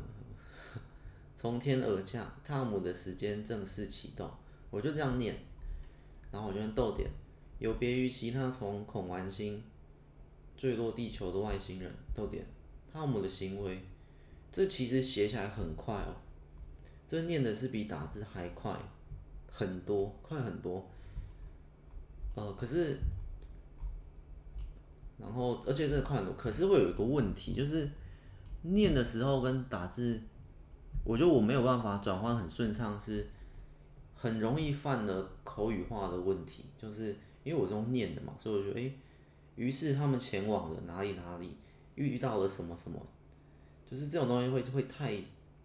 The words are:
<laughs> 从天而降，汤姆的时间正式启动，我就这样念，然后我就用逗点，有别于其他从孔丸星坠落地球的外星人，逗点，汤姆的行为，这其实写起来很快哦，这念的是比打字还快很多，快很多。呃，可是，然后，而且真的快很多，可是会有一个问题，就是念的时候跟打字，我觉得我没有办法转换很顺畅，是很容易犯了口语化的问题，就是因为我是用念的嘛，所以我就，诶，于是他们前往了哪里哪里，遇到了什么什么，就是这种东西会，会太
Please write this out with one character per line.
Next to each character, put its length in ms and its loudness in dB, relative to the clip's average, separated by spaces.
<laughs> 720 -14
从 240 0
天 220 4
而 220 4
降， 280 -4
汤 240 0
姆 140 2
的 120 0
时 220 -4
间 280 -2
正 220 -4
式 220 -4
启 280 -8
动， 140 -6
我 100 -2
就 120 0
这 80 -2
样 180 2
念， 180 2
然 80 -6
后 100 -2
我 40 -2
就 60 0
用 140 -2
逗 220 4
点， 140 0
有 160 2
别 180 2
于 160 4
其 220 -2
他 220 0
从 340 -2
孔 240 -4
丸 220 -4
星 320 -4
坠 200 0
落 160 2
地 200 -4
球 200 -2
的 60 0
外 200 0
星 220 -6
人， 120 -6
逗 120 0
点， 160 -4
汤 160 -2
姆 140 4
的 80 0
行 340 -4
为， 220 -4
这 140 4
其 220 0
实 140 4
写 260 4
起 80 0
来 120 0
很 280 -2
快 180 -4
哦， 220 -2
这 160 0
念 200 2
的 100 4
是 140 -2
比 160 0
打 240 -4
字 260 -6
还 160 -4
快 260 -4
很 300 -2
多， 300 2
快 180 -4
很 180 -4
多。 240 -4
呃， 200 -4
可 120 -4
是， 320 2
然 120 -8
后， 360 2
而 40 4
且 160 4
真 120 6
的 20 4
快 160 2
很 80 2
多， 80 -2
可 180 0
是 140 4
会 140 10
有 100 8
一 40 0
个 100 2
问 320 4
题， 180 -4
就 100 2
是 240 2
念 320 8
的 100 8
时 180 2
候 180 6
跟 240 4
打 200 -2
字， 340 0
我 120 4
觉 80 6
得 80 12
我 80 12
没 140 8
有 80 6
办 200 6
法 160 2
转 220 2
换 160 4
很 140 0
顺 240 2
畅， 260 0
是 280 -2
很 240 0
容 200 4
易 120 2
犯 340 2
了 240 0
口 280 0
语 120 0
化 240 -2
的 100 0
问 300 2
题， 180 -14
就 120 -8
是 240 -2
因 100 0
为 20 2
我 120 4
是 60 -2
用 180 0
念 240 2
的 60 -6
嘛， 180 -8
所 120 -2
以 40 2
我 80 2
就， 80 -2
诶， 220 -2
于 160 0
是 240 4
他 100 2
们 140 6
前 280 0
往 240 2
了 140 -4
哪 160 -4
里 120 0
哪 260 -6
里， 180 -8
遇 240 2
到 180 2
了 100 4
什 160 -2
么 140 -6
什 140 -10
么， 100 -6
就 80 -6
是 120 -4
这 100 0
种 80 4
东 160 4
西 60 2
会， 160 2
会 180 0
太 360 -2